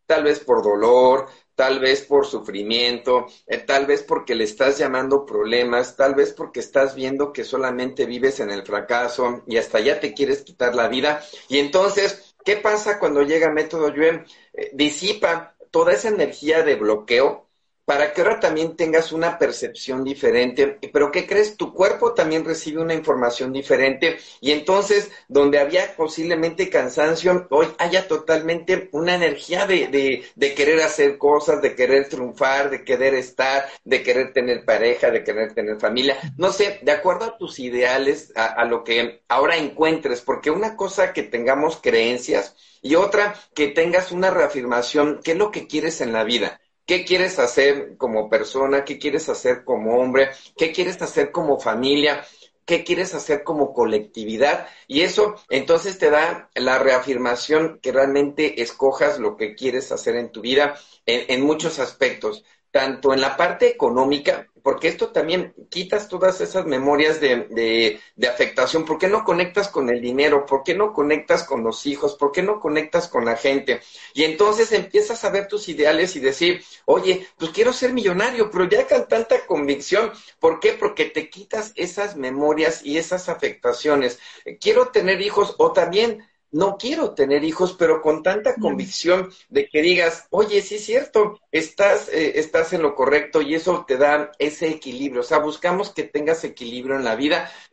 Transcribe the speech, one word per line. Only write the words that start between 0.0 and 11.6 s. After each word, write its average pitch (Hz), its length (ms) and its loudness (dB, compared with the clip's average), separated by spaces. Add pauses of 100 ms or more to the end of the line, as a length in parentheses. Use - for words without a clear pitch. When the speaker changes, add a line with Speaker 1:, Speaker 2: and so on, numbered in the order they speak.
Speaker 1:
Tal 156 180 2
vez 147 160 2
por 120 220 2
dolor, 117 640 4 (280)
tal 135 240 2
vez 131 220 2
por 139 240 2
sufrimiento, 117 1000 -2 (200)
eh, 120 120 -4
tal 139 260 0
vez 143 180 2
porque 127 320 -4
le 113 80 0
estás 135 340 0
llamando 135 480 0
problemas, 120 680 0
tal 139 200 2
vez 139 180 2
porque 143 260 -12
estás 135 360 0
viendo 135 360 -4
que 120 120 -8
solamente 131 640 -4
vives 123 340 -2
en 104 120 -4
el 98 120 -8
fracaso 120 840 -2
y 113 100 0
hasta 113 220 0
ya 127 200 2
te - 140 -6
quieres 139 300 0
quitar 123 320 -2
la 113 120 2
vida. 131 360 -2 (260)
Y 139 100 0
entonces... 196 760 0 (100)